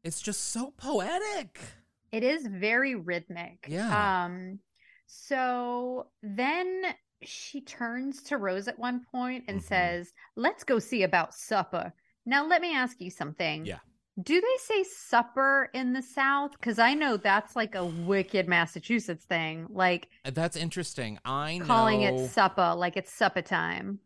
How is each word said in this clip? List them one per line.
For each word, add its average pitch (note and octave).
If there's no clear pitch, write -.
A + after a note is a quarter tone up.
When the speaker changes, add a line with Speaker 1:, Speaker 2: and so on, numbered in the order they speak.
Speaker 1:
it's E3
just -
so C4
poetic. D4+
Speaker 2:
It A3+
is C#4+
very A3+
rhythmic. E3+
Speaker 1:
Yeah. G3
Speaker 2:
Um, F#3
so B3
then E4+
she -
turns B3+
to C#4+
Rose G3
at A#3+
one B3
point B3
and G3
Speaker 1:
Mm-hmm. E3+
Speaker 2:
says, F3
"Let's A#3+
go B3
see A3
about F3
supper." F#3
Now, C4+
let E4
me E4+
ask B3+
you F3+
something. D#3
Speaker 1:
Yeah. -
Speaker 2:
Do E4
they B4+
say G#4
supper C4+
in B3
the C4
South? C#4
'Cause A3+
I A#3+
know C#4
that's, G#3
like, A3
a F#3
wicked F#3
Massachusetts E3+
thing. E3
Like, F#3
Speaker 1:
Uh, C3+
that's E3
interesting. D3
I D3+
Speaker 2:
calling A3
Speaker 1:
know F3+
Speaker 2:
it B2+
supper, F#3+
like F3
it's -
supper F#3+
time. F#3